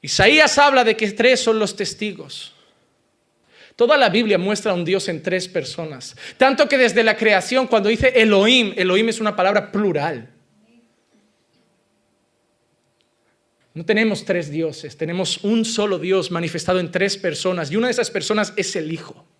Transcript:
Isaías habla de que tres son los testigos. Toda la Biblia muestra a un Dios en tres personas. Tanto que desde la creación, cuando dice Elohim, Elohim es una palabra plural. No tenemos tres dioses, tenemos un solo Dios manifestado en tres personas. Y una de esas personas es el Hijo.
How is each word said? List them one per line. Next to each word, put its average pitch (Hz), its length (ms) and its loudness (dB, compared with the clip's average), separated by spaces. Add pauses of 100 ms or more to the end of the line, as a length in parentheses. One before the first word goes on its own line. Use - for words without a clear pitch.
Isaías 277 560 4
habla 269 260 6
de 220 100 2
que 220 180 -2
tres 240 280 2
son 226 180 2
los 208 160 -2
testigos. - 760 -10 (1200)
Toda 240 200 4
la 254 140 4
Biblia 208 260 0
muestra 208 360 -2
a - 20 0
un 175 100 -4
Dios 185 240 -2
en 165 140 -8
tres 180 260 -4
personas. 151 640 -10 (220)
Tanto 269 320 2
que 285 80 2
desde 233 260 4
la 220 140 2
creación, 220 500 2
cuando 208 220 2
dice 240 260 2
Elohim, 220 600 4
Elohim 190 320 2
es 220 120 -6
una 214 140 -2
palabra 202 380 0
plural. 156 600 -4 (3500)
No 165 100 -12
tenemos 214 400 0
tres 175 260 -2
dioses, 151 460 -6
tenemos 170 480 -4
un 220 200 2
solo 208 360 -2
Dios 180 320 0
manifestado 170 480 -2
en 170 100 -6
tres 190 260 -2
personas. 170 540 -4
Y 165 60 -4
una 226 100 0
de 247 60 0
esas 233 180 -2
personas 202 460 -2
es - 180 -4
el 160 160 -6
Hijo. - 340 -12 (160)